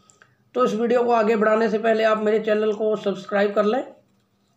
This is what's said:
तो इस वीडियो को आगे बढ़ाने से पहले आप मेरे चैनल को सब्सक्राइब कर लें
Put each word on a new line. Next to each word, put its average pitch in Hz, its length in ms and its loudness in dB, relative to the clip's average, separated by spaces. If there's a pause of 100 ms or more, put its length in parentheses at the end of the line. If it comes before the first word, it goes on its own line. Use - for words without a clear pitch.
(560)
तो 254 100 0
इस 202 100 -2
वीडियो 240 280 0
को 240 100 0
आगे 226 240 2
बढ़ाने 220 320 2
से 208 100 -2
पहले 220 260 0
आप 214 180 0
मेरे 214 180 2
चैनल 214 320 0
को 214 240 -2
सब्सक्राइब 202 560 -2
कर 208 120 0
लें 247 180 0 (720)